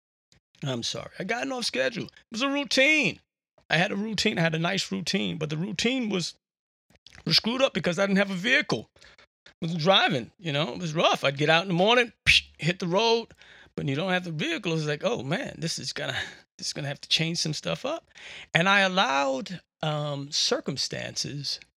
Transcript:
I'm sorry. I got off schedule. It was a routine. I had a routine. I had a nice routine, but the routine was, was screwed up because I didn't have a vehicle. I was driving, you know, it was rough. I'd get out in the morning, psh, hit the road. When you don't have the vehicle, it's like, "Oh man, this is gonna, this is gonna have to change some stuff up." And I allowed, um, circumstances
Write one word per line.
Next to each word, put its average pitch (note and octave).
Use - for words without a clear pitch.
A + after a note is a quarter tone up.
I'm B2+
sorry. -
I F3+
got A#3+
off B3
schedule. A#3+
It -
was A3
a C#4
routine. C#4
I D#3
had F#3
a G3+
routine. G#3+
I F3
had E3
a D#3+
nice F3+
routine, F#3+
but D3+
the -
routine A3
was, F#3+
was D#3+
screwed A#3+
up C4
because F3
I G3
didn't G3
have G3
a G3
vehicle. A#3+
I -
was E3
driving, F3+
you E3
know, C#3+
it -
was E3
rough. A3+
I'd C#3
get D3
out E3
in G3
the F#3
morning, A3+
psh, -
hit F3+
the G3
road. A3+
When D#3+
you C3+
don't F#3
have F3+
the F3
vehicle, E3
it's D#3
like, D3
"Oh B2
man, F#3
this D#3+
is C3
gonna, C#3+
this -
is -
gonna D3+
have C#3+
to -
change E3
some D#3
stuff E3
up." D#4+
And E3
I G3
allowed, A#3
um, D3
circumstances -